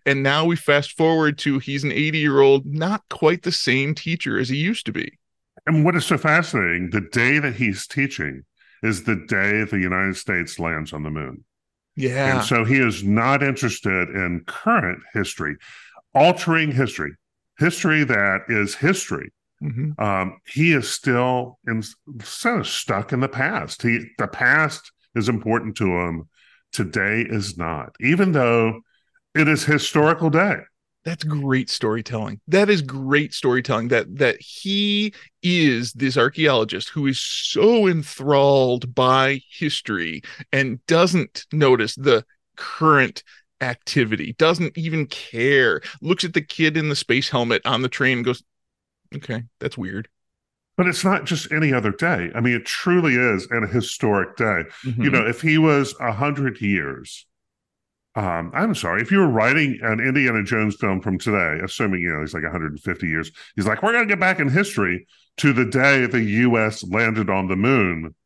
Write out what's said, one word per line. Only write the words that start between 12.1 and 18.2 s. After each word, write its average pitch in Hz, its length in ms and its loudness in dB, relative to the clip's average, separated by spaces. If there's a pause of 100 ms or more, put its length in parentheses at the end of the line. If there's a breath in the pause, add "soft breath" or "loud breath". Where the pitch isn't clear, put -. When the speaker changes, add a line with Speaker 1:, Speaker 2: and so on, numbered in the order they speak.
Speaker 2:
And 113 60 0
so 113 220 0
he 135 120 2
is 107 260 0
not 117 400 2
interested 101 680 -2
in 87 380 -4
current 160 560 -2 (100)
history, 80 420 -6 (600 loud breath)
altering 160 560 2
history, 110 400 -2 (480)
history 156 460 2
that 101 420 2